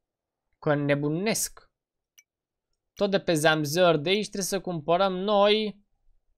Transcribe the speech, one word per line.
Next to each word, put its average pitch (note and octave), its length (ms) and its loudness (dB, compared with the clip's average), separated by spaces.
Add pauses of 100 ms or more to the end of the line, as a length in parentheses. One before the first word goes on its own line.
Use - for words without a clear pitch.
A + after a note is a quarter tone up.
(580)
Că D#3 160 0
nebunesc. D3 960 -2 (1200)
Tot G3+ 160 -2
de F#3+ 100 0
pe F3 140 -2
Zamzor D#3 600 2
de D3+ 120 -4
aici G3 200 0
trebuie G3 160 -8
să F#3+ 160 -4
cumpărăm F3+ 520 -2
noi... G#3 720 0 (520)